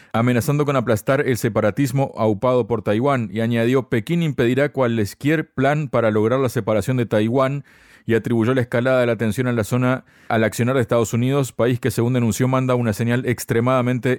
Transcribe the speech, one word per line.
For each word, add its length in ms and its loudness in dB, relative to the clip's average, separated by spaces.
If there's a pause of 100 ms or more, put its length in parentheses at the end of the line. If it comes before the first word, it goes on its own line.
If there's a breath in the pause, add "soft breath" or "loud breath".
(120)
amenazando 540 0
con 100 0
aplastar 500 0
el 120 0
separatismo 800 0
aupado 500 0
por 160 -4
Taiwán, 500 0
y 80 -4
añadió: 480 0
"Pekín 340 -2
impedirá 480 0
cualesquier 840 -2
plan 360 0
para 220 0
lograr 300 2
la 80 0
separación 480 -2
de 100 0
Taiwán", 580 0 (400 soft breath)
y 100 0
atribuyó 380 0
la 100 2
escalada 380 0
de 60 2
la 100 2
tensión 300 -2
en 80 0
la 100 0
zona 400 -2 (240 soft breath)
al 140 0
accionar 320 0
de 80 2
Estados 320 0
Unidos, 380 0
país 260 0
que, 140 -2
según 220 0
denunció, 340 0
manda 260 0
una 180 0
señal 340 -2
extremadamente 920 0